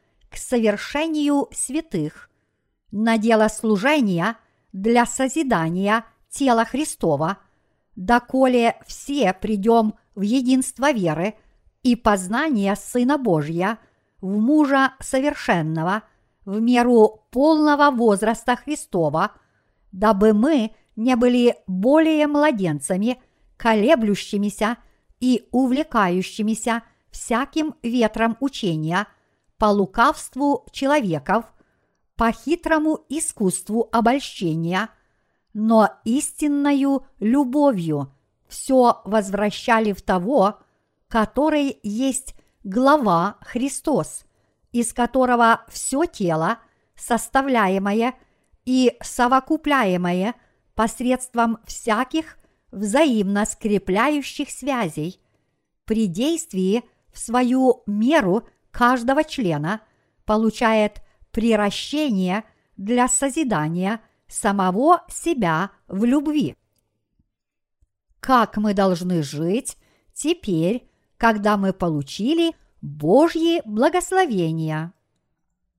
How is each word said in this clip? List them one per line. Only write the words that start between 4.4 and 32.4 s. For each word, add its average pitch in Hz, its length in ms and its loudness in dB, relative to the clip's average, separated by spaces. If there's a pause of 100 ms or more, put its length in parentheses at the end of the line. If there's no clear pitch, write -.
для 233 340 2
созидания 220 1000 -2 (240)
тела 233 380 0
Христова, 180 720 -4 (580)
доколе 240 920 0
все - 460 -2
придем 220 640 0 (200)
в 196 80 -10
единство 254 680 0
веры 180 460 -2 (480)
и 247 100 4
познания 208 800 0
Сына 247 440 0
Божия, 175 600 -2 (420)
в 190 160 -6
мужа 269 600 2
совершенного, 190 1040 -2 (420)
в 202 160 -4
меру 240 720 4
полного 294 600 4
возраста 220 640 0
Христова, 170 760 -2 (600)
дабы 214 400 4
мы 233 420 2 (220)
не 247 180 0
были 247 400 4 (140)
более 302 580 2
младенцами, 214 960 0 (340)
колеблющимися 214 1200 0 (420)
и 247 320 0
увлекающимися 226 1300 -2 (300)
всяким - 720 -4
ветром 226 560 0
учения, 175 640 -4 (500)
по 220 100 0
лукавству 254 1080 0
человеков, 220 720 -2 (720)
по 233 160 0
хитрому 311 760 -2